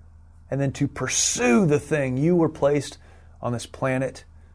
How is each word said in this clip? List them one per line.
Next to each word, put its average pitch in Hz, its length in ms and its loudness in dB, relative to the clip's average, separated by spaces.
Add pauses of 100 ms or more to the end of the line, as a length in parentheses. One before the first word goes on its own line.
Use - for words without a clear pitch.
(500)
and 135 100 -2
then 139 140 0
to 143 140 0
pursue 226 800 0
the 147 120 4
thing 135 380 -2
you 160 180 2
were 160 140 4
placed 143 480 0 (440)
on 120 120 -4
this 117 140 -8
planet 131 560 -4 (320)